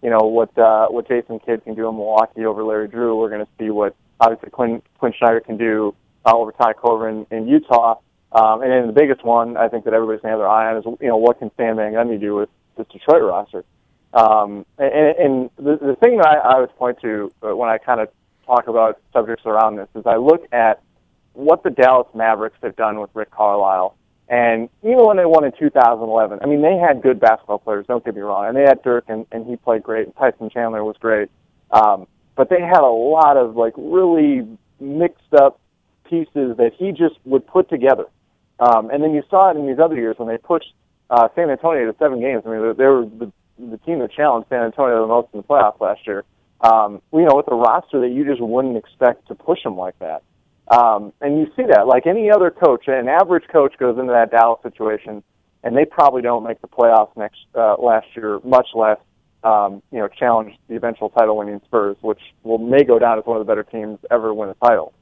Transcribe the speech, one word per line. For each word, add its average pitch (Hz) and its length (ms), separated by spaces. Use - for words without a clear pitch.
you 120 80
know, 113 100
what, 110 380
uh, 110 300
what 117 200
Jason 117 320
Kidd 113 240
can 110 120
do 113 120
in 113 80
Milwaukee 110 500
over 110 180
Larry 107 260
Drew. 113 280
We're 110 120
gonna 104 180
see 110 120
what, 104 260
obviously, 117 300
Quinn, 117 320
Quinn 117 200
Snyder 113 220
can 113 160
do, 107 400
uh, 113 100
over 113 160
Ty 113 220
Coburn 110 560
in, 113 80
in 110 100
Utah. 120 520
Um, 110 300
and 131 80
then 123 160
the 110 60
biggest 139 300
one, 117 320
I 113 140
think, 110 160
that 110 80
everybody's 110 280
gonna 110 120
have 110 60
their 98 100
eye 110 220
on 110 60
is, 107 80
you 143 80
know, 117 100
what 117 220
can 110 140
Stan 113 240
Van 107 160
Gundy 117 260
do 104 160
with 104 140
this 107 140
Detroit 151 300
roster? 98 420
Um, 107 520
and, 147 400
and 135 400
the, 143 180
the 139 240
thing 233 200
that 175 60
I, 151 120
I 127 160
always 131 240
point 123 240
to, 107 320
uh, 107 80
when 117 160
I 110 100
kinda 113 280
talk 123 220
about 113 340
subjects 113 340
around 110 300
this 101 180
is 110 120
I 117 100
look 147 380
at 113 280
what 156 300
the - 60
Dallas 127 440
Mavericks 110 480
have 110 160
done 107 240
with 101 120
Rick 110 180
Carlisle. 98 640
And 117 400
even 233 220
when 208 120
they 180 80
won 160 180
in 135 80
two 151 180
thousand 117 380
eleven, 110 340
I - 40
mean, 147 160
they 170 160
had 160 240
good 127 180
basketball 110 400
players, 104 280
don't 123 180
get 110 100
me 101 60
wrong. 101 260
And 117 80
they 135 60
had 135 220
Dirk, 120 260
and, 110 240
and 113 120
he 120 120
played 113 260
great, 110 220
and - 100
Tyson 117 340
Chandler 113 360
was 107 120
great. 107 320
Um, 104 360
but 131 120
they 180 120
had 175 180
a 143 80
lot 143 480
of, 117 220
like, 113 180
really 156 720
mixed 156 540
up 139 260
pieces 147 500
that 117 220
he 190 160
just 165 220
would 131 200
put - 240
together. 127 360
Um, 113 320
and 143 120
then 156 100
you 143 160
saw 190 200
it 160 80
in 143 100
these 131 120
other 160 160
years 113 220
when 113 120
they 117 80
pushed, - 360
uh, 120 260
San 170 140
Antonio 135 420
to 104 60
seven 135 240
games. 123 240
I 113 40
mean, 110 120
they, 110 120
they 127 120
were 131 200
the, 110 260
the 113 200
team 165 200
that 120 120
challenged 127 380
San 123 120
Antonio 117 400
the 110 60
most 117 260
in 104 60
the 98 40
playoffs 135 380
last 104 260
year. 101 160
Um, 110 400
you 165 120
know, 143 100
with 143 160
a 123 40
roster 120 440
that 123 100
you 131 140
just 139 180
wouldn't 120 360
expect - 500
to 107 80
push - 260
them 104 140
like 92 240
that. 80 240
Um, 113 540
and 143 160
you 156 80
see 254 120
that, 139 180
like, 127 220
any 208 240
other 185 180
coach, 160 380
an 131 200
average 170 440
coach 143 260
goes 123 220
into 127 140
that 117 180
Dallas 117 320
situation, 107 580
and 117 140
they 151 80
probably 139 380
don't 120 200
make 113 180
the - 60
playoffs 113 480
next, 107 240
uh, 110 240
last 113 380
year, 107 280
much 127 300
less, 110 240
um, 104 480
you 131 80
know, 104 80
challenge 113 500
the 113 80
eventual 113 340
title 110 280
winning 104 280
Spurs, 101 360
which 110 200
will, 113 160
may 123 260
go 123 140
down 117 220
as 104 60
one 117 140
of 107 60
the 107 60
better 107 100
teams 107 380
ever 113 240
win 104 160
a 92 60
title. 104 460